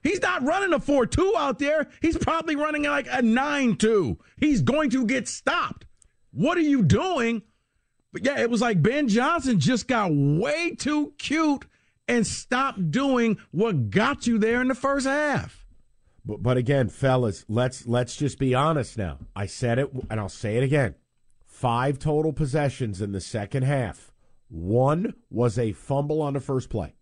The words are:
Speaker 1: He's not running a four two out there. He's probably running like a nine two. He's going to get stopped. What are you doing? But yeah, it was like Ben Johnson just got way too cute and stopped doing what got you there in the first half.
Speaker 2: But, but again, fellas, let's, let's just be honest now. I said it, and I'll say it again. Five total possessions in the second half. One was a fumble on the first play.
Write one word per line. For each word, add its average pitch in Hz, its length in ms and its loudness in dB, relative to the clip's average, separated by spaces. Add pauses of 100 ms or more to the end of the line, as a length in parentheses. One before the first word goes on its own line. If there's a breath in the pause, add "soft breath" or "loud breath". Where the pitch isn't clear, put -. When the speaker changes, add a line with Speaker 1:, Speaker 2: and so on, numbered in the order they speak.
Speaker 1:
He's 359 180 0
not 359 240 -2
running 349 300 0
a 254 60 0
four 277 260 2
two 381 300 2
out 285 220 0
there. 285 300 0 (140)
He's 330 160 2
probably 320 380 0
running 302 260 -2
like 285 280 -2
a 254 120 0
nine 254 540 2
two. 196 420 2 (180 soft breath)
He's 285 240 2
going 208 300 2
to 254 160 0
get 254 220 -2
stopped. - 580 -4 (440)
What 285 280 0
are - 20 2
you 285 220 4
doing? 233 580 2 (720)
But 208 140 -6
yeah, 269 120 0
it 233 120 0
was 233 100 2
like 220 220 2
Ben 269 260 2
Johnson 254 500 2
just 190 300 0
got 208 260 2
way 214 640 0
too 302 400 -2
cute 302 460 0 (420)
and 233 200 2
stopped 247 640 -4
doing 240 480 2 (120)
what 156 380 0
got 233 380 0
you 233 100 2
there 226 240 2
in 254 80 0
the 262 60 0
first 277 320 -2
half. 285 580 -2 (640)
Speaker 2:
But, 104 160 -8
but 127 140 2
again, 127 320 2
fellas, 127 600 0
let's, 123 380 -2
let's 120 300 -2
just 143 220 -4
be 131 160 0
honest 143 440 0
now. 80 200 -6 (160)
I 98 120 -6
said 120 320 -2
it, 139 120 -2 (200)
and 110 100 -4
I'll 98 80 -6
say 110 280 -4
it 127 60 2
again. 135 320 0 (520)
Five 127 520 0
total 156 340 0
possessions 131 680 -2
in 101 120 -4
the 92 80 -4
second 113 420 -6
half. 131 500 -4 (360)
One 127 680 0 (160)
was 117 280 0
a 113 140 -2
fumble 143 500 -4
on 143 120 -4
the 139 60 -2
first 131 280 -6
play. 87 340 -6